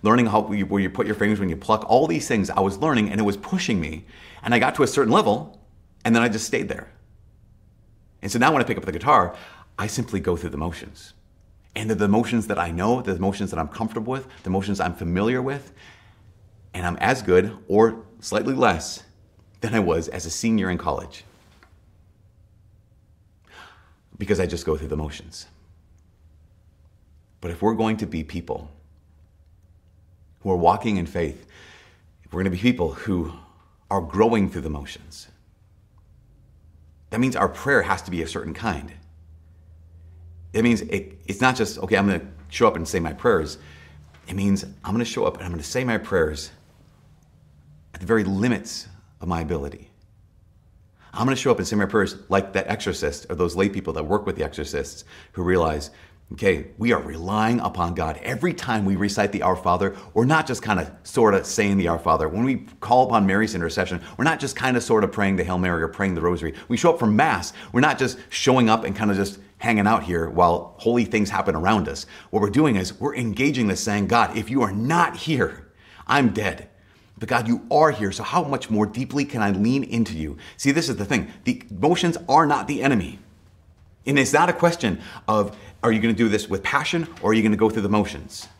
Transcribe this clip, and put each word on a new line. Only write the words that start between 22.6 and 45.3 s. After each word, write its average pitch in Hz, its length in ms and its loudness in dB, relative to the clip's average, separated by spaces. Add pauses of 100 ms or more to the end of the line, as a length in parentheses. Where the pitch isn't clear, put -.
Because 101 200 0
I 90 80 2
just 80 200 -6
go 78 100 0
through 73 120 -8
the 76 80 -4
motions. 78 500 -10 (1900)
But 87 100 -6
if 82 120 -8
we're 113 120 2
going 110 220 0
to 104 100 -6
be 78 160 -6
people - 480 -8 (1700)
who 98 100 -2
are 90 60 4
walking 95 400 4
in 85 100 -2
faith, 78 400 -6 (760)
if - 100 -20
we're 85 80 -6
gonna 95 100 0
be 90 80 -4
people 92 340 2
who 85 400 -4 (580)
are 98 100 2
growing 98 480 2
through 85 120 -6
the 76 100 -8
motions, - 580 -12 (1800)
that 110 80 -4
means 127 160 0
our - 140 0
prayer 131 340 0
has 87 200 -2
to 90 80 -12
be 85 120 -4
a 80 60 -6
certain - 260 -8
kind. 90 380 -6 (1600)
It 110 100 0
means 117 200 2
it, - 440 -8
it's 101 140 -6
not 127 160 4
just, 104 220 -4
"Okay, 95 180 0
I'm 98 100 4
gonna 90 160 2 (260)
show 92 200 4
up - 80 2
and 82 100 -6
say 92 140 -2
my 78 140 -4
prayers." 85 440 0 (720)
It 92 60 -10
means 98 300 2 (200)
I'm 92 80 -4
gonna 117 120 0
show 113 200 -2
up 85 120 0